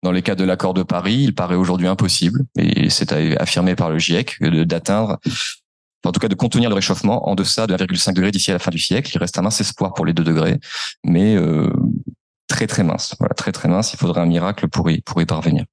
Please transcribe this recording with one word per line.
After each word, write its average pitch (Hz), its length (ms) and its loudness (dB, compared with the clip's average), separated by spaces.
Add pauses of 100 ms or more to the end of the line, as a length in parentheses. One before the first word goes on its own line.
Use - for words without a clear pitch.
Dans 90 80 -2
les 92 100 0
cas 98 140 -2
de 92 80 -2
l'accord 92 320 0
de 92 80 2
Paris, 92 400 0
il 131 100 2
paraît 90 220 -2
aujourd'hui 90 320 2
impossible, 95 540 0 (180)
et - 320 2
c'est - 220 -2
a-, 78 280 0
affirmé 90 360 0
par 85 120 0
le 82 100 0
giec, - 440 -2
de, 82 220 2
d'atteindre, 101 540 0 (840)
en 165 60 2
tout - 100 0
cas 117 80 0
de 95 60 2
contenir 233 360 2
le 104 40 2
réchauffement 98 540 0
en 98 80 2
deçà 101 320 0
de 92 60 2
un - 20 0
virgule 90 220 -2
cinq 101 140 0
degré 92 200 2
d'ici 98 180 -2
à 95 40 2
la 87 40 0
fin - 140 -4
du 82 80 -4
siècle. - 340 -2
Il - 40 0
reste 87 200 -4
un 90 40 0
mince 104 180 0
espoir 98 340 -4
pour 82 120 -2
les 82 60 2
deux 82 120 2
degrés, 80 340 2 (460)
mais, 98 320 4
euh, 80 340 2 (760)
très, - 180 -2
très - 160 0
mince. - 380 -2
Voilà, - 140 0
très, - 180 -4
très - 160 -2
mince. 98 240 2
Il - 40 -12
faudrait 87 260 0
un 85 40 2
miracle 85 400 0
pour 85 240 0
y, 78 120 0
pour - 200 -2
y - 20 4
parvenir. 78 480 0